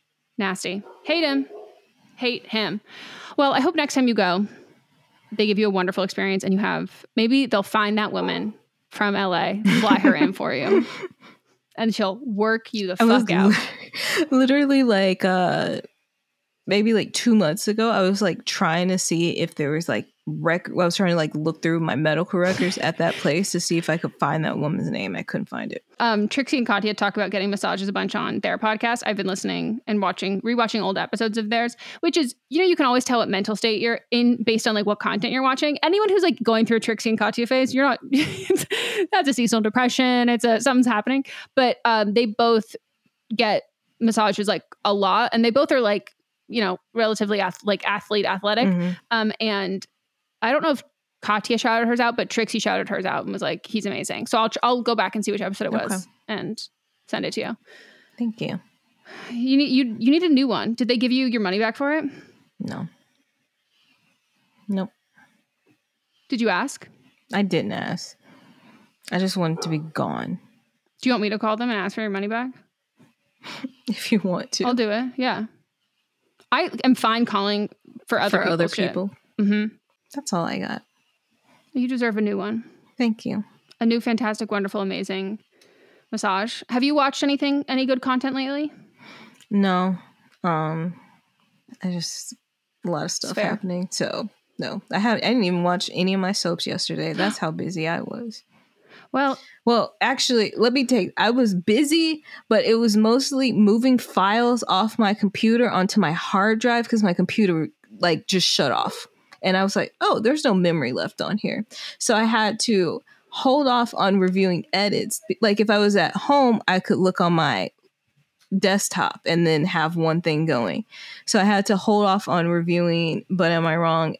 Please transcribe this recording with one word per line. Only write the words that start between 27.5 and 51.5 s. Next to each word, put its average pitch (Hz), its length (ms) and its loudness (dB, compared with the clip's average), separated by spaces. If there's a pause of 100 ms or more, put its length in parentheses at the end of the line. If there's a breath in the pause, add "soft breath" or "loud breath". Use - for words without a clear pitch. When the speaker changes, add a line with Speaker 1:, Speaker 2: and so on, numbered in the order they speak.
Speaker 1:
a 202 60 -4
bunch 190 200 -4
on - 260 -4
their 180 180 -2
podcast. 226 480 -2
I've 208 100 -2
been 196 100 -4
listening 190 600 -4
and 208 160 0
watching, 190 400 -2
rewatching 226 400 0
old 185 160 -2
episodes 214 400 -4
of 214 100 -4
theirs, 233 260 -2 (260 loud breath)
which 339 180 0
is, 269 160 0 (160)
you 285 80 0
know, 370 80 4
you 349 100 4
can 302 80 2
always 247 220 2
tell 240 140 2
what - 100 0
mental 196 260 -2
state 220 240 0
you're 233 200 0 (100)
in 240 320 2
based 226 260 2
on, 214 60 4
like, 208 100 0
what 208 160 0
content 202 320 -2
you're 262 100 -2
watching. 269 400 0
Anyone 392 280 2
who's, 381 120 4
like, 294 200 2
going 226 240 2
through 226 100 2
a 214 40 2
Trixie 226 280 -4
and 220 100 2
Katya 220 280 -2
phase, 262 280 0
you're 269 140 4
not, 247 160 0
<laughs> 381 1040 -2
that's 370 180 2
a 269 40 2
seasonal 226 300 2
depression. 247 640 2
It's 240 160 2
a, 226 160 4
something's 254 260 4
happening. 247 380 0 (320 loud breath)
But, 254 300 4
um, 214 260 4
they 240 140 4
both 226 500 2 (580)
get 208 280 2 (380)
massages, 214 460 2
like, 190 180 0 (200)
a 208 80 2
lot, 202 400 2
and 226 100 2
they 233 80 4
both 285 220 2
are, 269 80 4
like, 208 320 0 (380)
you 233 120 -2
know, 185 160 -2 (160)
relatively 214 460 0
ath-, 185 240 -4
like, 196 220 0
athlete, 202 380 -2
athletic. 202 440 0
Speaker 2:
Mm-hmm. 180 220 0 (200)
Speaker 1:
Um, 220 280 0
and 196 480 -4 (540)
I 226 100 0
don't 285 120 0
know 320 80 0
if 269 120 -2 (380)
Katya 214 380 0